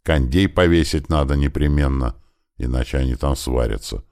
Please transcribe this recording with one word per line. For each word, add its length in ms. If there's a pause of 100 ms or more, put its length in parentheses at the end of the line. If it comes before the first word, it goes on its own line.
Кондей 460
повесить 640
надо 260
непременно, 800 (420)
иначе 400
они 180
там 200
сварятся. 760